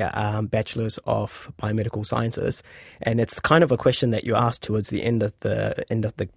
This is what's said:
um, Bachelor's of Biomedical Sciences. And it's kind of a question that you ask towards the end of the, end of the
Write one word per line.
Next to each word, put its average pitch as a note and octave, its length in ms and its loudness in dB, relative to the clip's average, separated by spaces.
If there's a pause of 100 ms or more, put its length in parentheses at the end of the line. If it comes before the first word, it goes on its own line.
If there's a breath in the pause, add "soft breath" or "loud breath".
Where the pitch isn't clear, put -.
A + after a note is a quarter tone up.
(140)
um, G#2+ 340 -2
Bachelor's A2 580 -2
of G#2+ 540 -4
Biomedical G#2+ 460 -2
Sciences. - 560 -2 (400 loud breath)
And A#2 180 0
it's - 200 0
kind D#3+ 240 6
of C#3+ 80 4
a A#2+ 60 4
question B2+ 340 2
that A2 120 0
you A#2 120 0
ask A#2 260 2
towards G#2+ 280 -2
the G2+ 120 -2
end A#2 220 2
of G#2 160 -2
the, G#2+ 520 -2
end A2+ 140 0
of G#2+ 120 -4
the F#2+ 180 -2